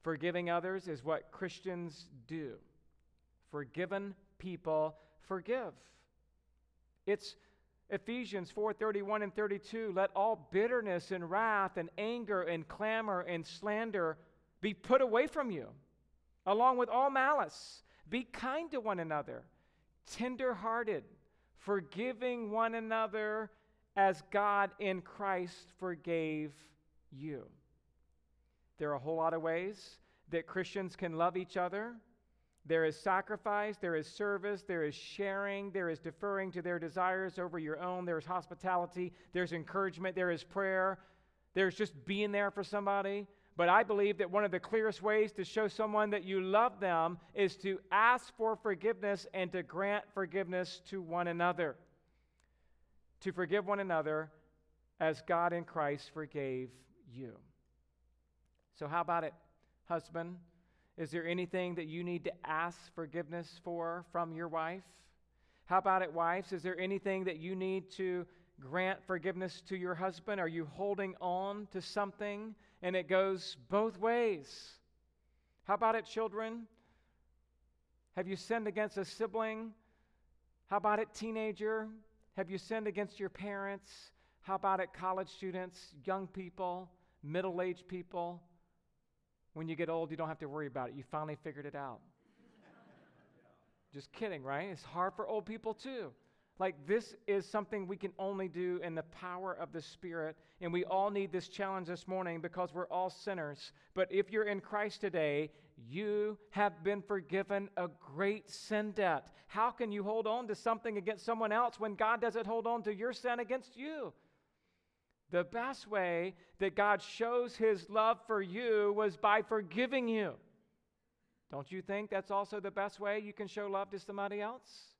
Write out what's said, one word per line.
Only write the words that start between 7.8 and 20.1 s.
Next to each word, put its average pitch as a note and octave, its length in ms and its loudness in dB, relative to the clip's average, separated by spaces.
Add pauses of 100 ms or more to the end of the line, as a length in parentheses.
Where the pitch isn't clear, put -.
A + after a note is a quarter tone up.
Ephesians G3+ 600 -4
four G#3+ 240 -2
thirty-one G#3 480 0
and G3+ 140 -4
thirty-two, G#3 580 -2
"Let F#3+ 220 4
all G3 360 2
bitterness G#3+ 600 2
and F3 180 -4
wrath G3+ 480 4
and E3+ 120 -2 (100)
anger G#3 420 0
and E3 260 -2
clamor G#3+ 540 0
and E3+ 240 -2
slander G#3 720 0 (440)
be G#3 120 0
put C4 280 8
away B3 260 6
from C#4 240 0
you, A#2+ 200 -4 (760)
along A#3+ 300 6
with A#3+ 120 4
all B3+ 220 6
malice. C4 720 2 (260)
Be A#3+ 140 0
kind C#4 480 -2
to C#4+ 80 0
one G#3 200 0
another, D3 460 -2 (640)
tender-hearted, A3+ 960 -2 (520)